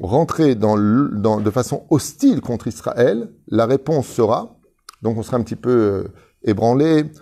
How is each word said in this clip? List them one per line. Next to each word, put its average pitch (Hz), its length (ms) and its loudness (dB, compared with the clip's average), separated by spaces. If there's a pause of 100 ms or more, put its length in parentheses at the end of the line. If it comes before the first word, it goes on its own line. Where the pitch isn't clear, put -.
rentrer 139 500 2
dans 107 220 0
le, 110 400 2
dans, 107 240 0
de 107 100 -2
façon 127 400 -4
hostile 170 520 0
contre - 260 -6
Israël, 170 640 -2 (160)
la 113 180 2
réponse 139 400 0
sera, 120 540 -2 (420)
donc 113 160 -2
on 110 60 -6
sera 127 140 -4
un 117 40 0
petit 110 140 -8
peu, 120 160 -4
euh, 101 320 2 (400)
ébranlé, 131 600 2 (160)